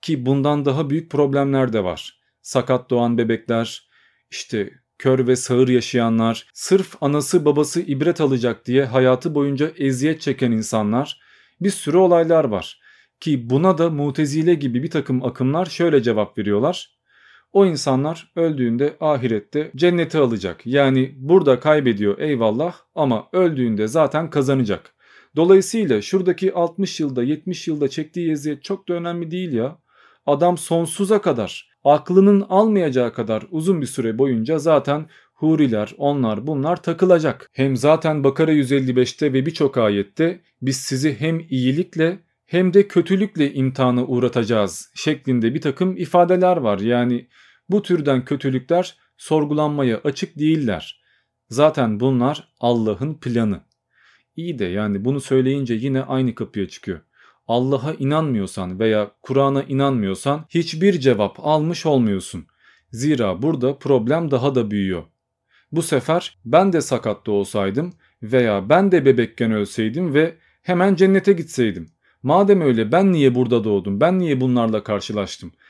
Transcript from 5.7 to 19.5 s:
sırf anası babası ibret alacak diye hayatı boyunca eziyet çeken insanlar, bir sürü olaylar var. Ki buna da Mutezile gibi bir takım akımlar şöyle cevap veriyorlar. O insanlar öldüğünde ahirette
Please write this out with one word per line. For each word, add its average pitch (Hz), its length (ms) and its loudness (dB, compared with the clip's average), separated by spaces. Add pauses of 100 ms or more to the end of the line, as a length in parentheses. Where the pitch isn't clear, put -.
sırf - 480 0
anası 147 440 0
babası 151 360 0
ibret 156 400 -2
alacak 123 440 -2
diye 131 200 2
hayatı 127 500 2
boyunca 143 420 -2
eziyet 139 440 -2
çeken 127 300 -2
insanlar, 110 680 -2 (420)
bir 185 80 2
sürü 165 280 -2
olaylar 170 460 4
var. 101 380 -6 (380)
Ki 127 300 -4
buna 165 280 2
da 165 120 2
Mutezile 151 640 0
gibi 135 300 -2
bir - 60 -6
takım 135 360 -2
akımlar 131 400 -2
şöyle 160 380 2
cevap 107 340 -2
veriyorlar. 107 560 -2 (600)
O 196 120 6
insanlar 147 720 -2
öldüğünde 143 640 -2
ahirette 135 760 -2